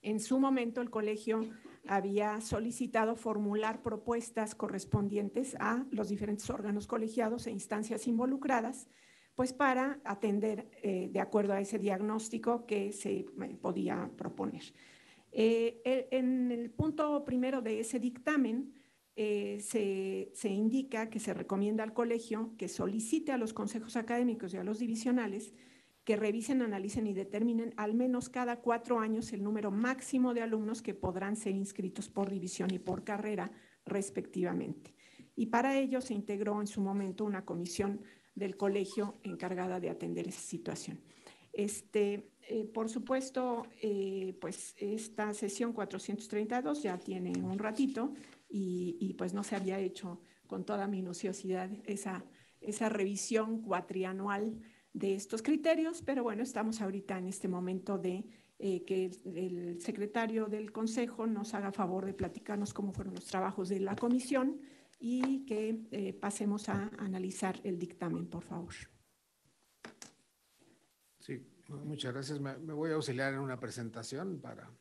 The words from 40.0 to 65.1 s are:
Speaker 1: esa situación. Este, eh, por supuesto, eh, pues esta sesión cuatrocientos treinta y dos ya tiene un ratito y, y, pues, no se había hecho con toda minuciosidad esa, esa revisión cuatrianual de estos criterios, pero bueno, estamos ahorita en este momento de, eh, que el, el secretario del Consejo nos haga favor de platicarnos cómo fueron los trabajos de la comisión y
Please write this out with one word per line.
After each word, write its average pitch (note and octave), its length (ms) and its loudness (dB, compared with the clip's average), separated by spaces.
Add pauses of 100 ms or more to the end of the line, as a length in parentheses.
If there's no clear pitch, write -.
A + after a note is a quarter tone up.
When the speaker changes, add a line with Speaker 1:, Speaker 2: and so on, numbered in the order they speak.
Speaker 1:
esa - 140 -8
situación. - 600 -6 (520)
Este, G3+ 800 0 (160)
eh, A3 160 -2
por A3 240 -2
supuesto, B3+ 800 -2 (120)
eh, G3 600 -2
pues - 380 -8
esta G#3+ 560 -2
sesión A3+ 380 -2
cuatrocientos G3+ 540 -4
treinta G#3+ 320 0
y B3+ 40 0
dos D4 200 -2
ya F3+ 160 0
tiene F3+ 320 -4 (100)
un F#3 200 0
ratito A3+ 520 0 (360)
y, F3+ 500 0
y, F#3+ 160 0
pues, F3+ 200 -2
no G3+ 100 0
se G#3+ 100 -2
había F#3+ 240 0
hecho F3+ 420 -4 (280)
con F#3 160 -4
toda G3+ 240 0
minuciosidad F#3 840 -2 (140)
esa, G3 400 -4 (360)
esa G#3+ 280 0
revisión G#3+ 760 2
cuatrianual G3 960 0 (360)
de G3 200 2
estos A3 260 -4
criterios, D#4+ 600 4
pero C4+ 200 2
bueno, A3+ 200 0
estamos A3 400 0
ahorita G3 340 -2
en F#3 100 -2
este F#3+ 220 -2
momento F#3 480 0
de, F#3 300 0 (320)
eh, F#3 260 0
que F#3 220 2
el, F3+ 320 -6
el F3 420 -4
secretario A3 680 0
del G#3+ 220 -4
Consejo A3+ 560 -2
nos G#3+ 280 0
haga G3+ 180 -2
favor F#3+ 320 0
de G3 80 -4
platicarnos G3+ 600 -4
cómo G3+ 180 -2
fueron F#3+ 220 -6
los F3+ 100 -10
trabajos F#3+ 460 -2
de F#3+ 100 2
la G3 160 0
comisión B3+ 640 2 (380)
y B3+ 480 0